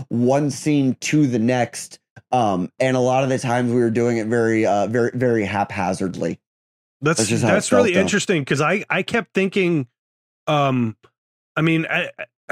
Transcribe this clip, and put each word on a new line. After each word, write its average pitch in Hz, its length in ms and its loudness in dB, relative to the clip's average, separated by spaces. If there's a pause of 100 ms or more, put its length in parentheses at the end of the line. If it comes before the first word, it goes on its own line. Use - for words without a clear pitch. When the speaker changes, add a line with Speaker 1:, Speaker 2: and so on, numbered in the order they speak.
Speaker 1:
one 127 440 0
scene 139 480 0
to 151 260 2
the 120 140 0
next. 120 580 -2 (320)
Um, 101 480 0
and 131 180 0
a 127 40 2
lot 127 240 2
of 131 40 0
the 131 120 0
times 123 320 0
we 123 80 2
were 117 100 2
doing 117 280 0
it 110 100 -4
very, 113 360 2
uh, 101 220 2
very, 117 260 0
very 120 320 0
haphazardly. 92 920 -4 (640)
Speaker 2:
That's, 156 180 0
Speaker 1:
That's 107 120 0
just 117 120 0
how 117 80 2
it - 40 4
Speaker 2:
that's - 180 0
really - 180 4
Speaker 1:
felt, 175 60 -2
though. 196 40 4
Speaker 2:
interesting, 190 440 0
'cause 139 160 -2
I, 170 280 0
I 175 140 -2
kept - 320 -4
thinking, 180 540 0 (580)
um, 135 500 0 (600)
I 156 60 0
mean, 165 280 0
I, 165 200 -4 (420)